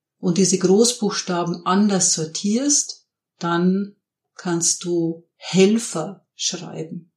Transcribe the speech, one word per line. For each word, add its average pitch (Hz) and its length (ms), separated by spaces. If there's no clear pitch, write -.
und 180 180
diese 185 220
Großbuchstaben 185 1040
anders 196 480
sortierst, 208 880
dann 185 600
kannst 170 500
du 165 500
Helfer 190 880
schreiben. 160 800